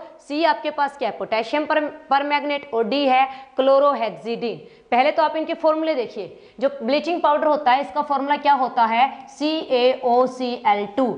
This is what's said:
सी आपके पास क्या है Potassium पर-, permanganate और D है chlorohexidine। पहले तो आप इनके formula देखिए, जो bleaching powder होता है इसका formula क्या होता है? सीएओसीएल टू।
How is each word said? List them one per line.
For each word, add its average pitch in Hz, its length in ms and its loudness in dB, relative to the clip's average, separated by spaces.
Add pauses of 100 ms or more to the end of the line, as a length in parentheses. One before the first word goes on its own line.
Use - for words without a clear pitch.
(180)
सी 302 260 -4
आपके 302 260 0
पास 285 280 -4
क्या 233 100 -2
है - 100 -8
Potassium 226 460 -2
पर-, 302 260 0 (200)
permanganate 285 640 -2
और 226 100 0
D 277 220 0
है 262 200 4 (300)
chlorohexidine। 233 1040 0 (320)
पहले 262 200 4
तो 320 100 0
आप 311 140 0
इनके 320 180 -4
formula 320 400 0
देखिए, - 640 -8
जो 269 80 2 (140)
bleaching 294 400 0
powder 294 240 2
होता 285 260 2
है 269 80 4
इसका 285 220 -4
formula 285 340 -2
क्या 285 160 2
होता 247 320 2
है? 240 440 0
सीएओसीएल 254 1600 0
टू। 254 200 0 (120)